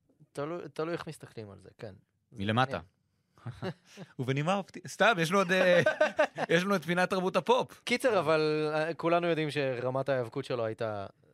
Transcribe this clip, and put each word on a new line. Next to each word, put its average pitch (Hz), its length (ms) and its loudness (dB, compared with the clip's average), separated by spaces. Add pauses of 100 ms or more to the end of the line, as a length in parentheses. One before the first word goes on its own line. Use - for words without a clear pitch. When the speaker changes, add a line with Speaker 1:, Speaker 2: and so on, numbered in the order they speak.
(320)
Speaker 1:
תלוי, 160 400 -8
תלוי 160 200 -6
איך 160 140 -6
מסתכלים 113 440 -14
על 95 120 -18
זה, 98 60 -20 (100)
כן. 101 160 -14 (380)
זה 69 60 -14
Speaker 2:
מלמטה. 110 420 0 (640)
Speaker 1:
מעניין. 160 260 -8 (220)
Speaker 2:
<laughs> - 240 -16
ובנימה 143 360 -2
אופטי-, - 340 -8
סתם, 208 300 4
יש 165 120 0
לנו 202 80 2
עוד, 185 140 2
אה, 185 300 6 (320)
<laughs> - 400 0
יש 180 100 4
לנו 202 120 0
את 147 80 -4
פינת 175 260 0
תרבות 185 260 0
הפופ. 220 480 0
Speaker 1:
קיצר, 240 340 2
אבל, 156 560 2
אה, 156 200 -2
כולנו 170 320 2
יודעים 156 240 0
שרמת 131 580 -2
ההיאבקות 131 360 -2
שלו 120 200 -4
הייתה 110 420 -6 (280)